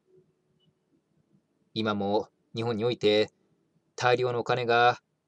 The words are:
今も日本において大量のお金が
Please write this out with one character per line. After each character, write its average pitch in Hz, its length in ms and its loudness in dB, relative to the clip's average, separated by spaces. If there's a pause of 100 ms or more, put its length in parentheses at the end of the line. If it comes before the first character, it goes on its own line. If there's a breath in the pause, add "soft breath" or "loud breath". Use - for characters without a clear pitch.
(1700)
今 110 200 -4
も 101 360 -2 (260)
日 113 80 -4
本 113 140 -4
に 107 80 -2
お 123 60 0
い 117 60 -6
て 104 340 2 (680)
大 123 180 2
量 127 160 -2
の 120 80 -4
お 113 60 -4
金 123 200 -2
が 120 360 2 (260)